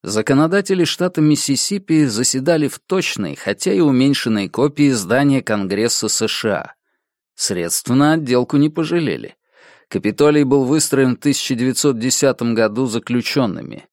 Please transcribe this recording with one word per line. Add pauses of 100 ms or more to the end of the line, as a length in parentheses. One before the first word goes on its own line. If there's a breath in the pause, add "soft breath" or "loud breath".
Законодатели
штата
Миссисипи
заседали
в
точной,
хотя
и
уменьшенной
копии
здания
Конгресса
С
Ш
А. (640)
Средств
на
отделку
не
пожалели. (540 soft breath)
Капитолий
был
выстроен
в
тысяча
девятьсот
десятом
году
заключёнными.